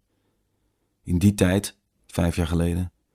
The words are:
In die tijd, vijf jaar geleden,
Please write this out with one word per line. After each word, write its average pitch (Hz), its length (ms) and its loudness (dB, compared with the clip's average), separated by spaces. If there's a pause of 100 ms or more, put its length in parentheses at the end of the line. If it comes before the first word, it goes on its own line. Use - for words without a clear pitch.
(1040)
In 87 160 -2
die 101 160 4
tijd, 95 440 0 (280)
vijf 85 300 -2
jaar 87 100 -2
geleden, 85 460 -2 (220)